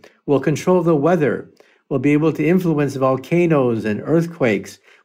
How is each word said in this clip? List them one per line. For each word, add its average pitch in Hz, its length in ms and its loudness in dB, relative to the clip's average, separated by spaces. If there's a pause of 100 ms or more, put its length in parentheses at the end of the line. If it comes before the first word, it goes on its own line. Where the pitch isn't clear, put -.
(260)
We'll 139 160 0
control 170 420 0
the 165 120 2
weather. 143 540 0 (380)
We'll 139 120 -2
be 147 120 2
able 151 220 2
to 156 120 -4
influence 151 520 0
volcanoes 131 880 0
and 107 160 -4
earthquakes. 139 800 -2 (260)